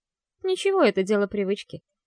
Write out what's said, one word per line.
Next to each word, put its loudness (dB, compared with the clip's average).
«Ничего, 0
это 2
дело 0
привычки», — -6